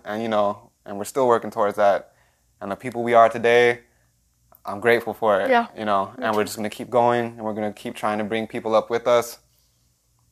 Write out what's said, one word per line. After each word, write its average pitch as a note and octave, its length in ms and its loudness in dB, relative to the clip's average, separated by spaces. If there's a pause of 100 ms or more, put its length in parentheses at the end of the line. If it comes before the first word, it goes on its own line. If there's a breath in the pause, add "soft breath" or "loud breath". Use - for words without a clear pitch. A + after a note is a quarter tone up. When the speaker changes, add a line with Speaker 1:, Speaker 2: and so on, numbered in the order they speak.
Speaker 1:
and, G#2+ 200 -6
you A#2 40 -4
know, G#2 440 -2 (140)
and G2+ 120 -12
we're G2+ 60 -8
still C3 240 -2
working A2 240 0
towards G#2 260 -2
that. G2+ 360 0 (460)
And G2+ 120 -10
the G2 40 -6
people A#2 280 -8
we A#2+ 100 0
are A2+ 160 8
today, A#2+ 520 2 (840)
I'm G2 140 -10
grateful A2+ 340 2
for G2+ 280 2
it, G2+ 100 0
Speaker 2:
Yeah. A#3 160 2 (100)
Speaker 1:
you G#3+ 80 -8
know, G2+ 320 -2
Speaker 2:
Me - 80 -8
Speaker 1:
and A2 100 -2
we're G#2+ 60 2
Speaker 2:
too. G2+ 60 -2
Speaker 1:
just - 100 -12
gonna G#2 140 -6
keep G#2+ 180 -14
going, A#2+ 360 2
and A#2 160 -12
we're G#2+ 120 -6
gonna G#2 200 -6
keep A#2 200 -12
trying G#2+ 240 -4
to G#2+ 60 -4
bring A2 240 -4
people A2+ 260 -6
up A2 160 2
with A#2 180 -2
us, A#2+ 300 0 (960)